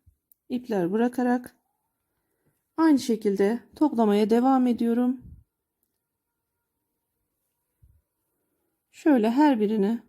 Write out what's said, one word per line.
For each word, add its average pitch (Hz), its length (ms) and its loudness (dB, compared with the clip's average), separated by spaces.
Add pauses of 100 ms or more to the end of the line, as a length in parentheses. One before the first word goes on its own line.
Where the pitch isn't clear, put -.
(480)
ipler 208 440 -6
bırakarak 247 640 -2 (1200)
aynı 320 220 4
şekilde 214 640 -2 (160)
toplamaya 214 540 0
devam 254 360 2
ediyorum. 240 540 -2 (3750)
Şöyle 247 400 2
her 269 300 2
birini 214 480 -2